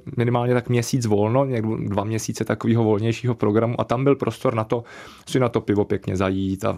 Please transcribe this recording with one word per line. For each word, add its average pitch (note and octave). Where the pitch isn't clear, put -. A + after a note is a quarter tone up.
minimálně A#2+
tak B2
měsíc A#2+
volno, A2
někdo A2
dva G#2
měsíce A2
takového A2+
volnějšího A2
programu A2+
a -
tam A#2+
byl C#3
prostor B2
na A2
to A#2
si -
na B2
to A2+
pivo G#2
pěkně G2
zajít F#2+
a G#2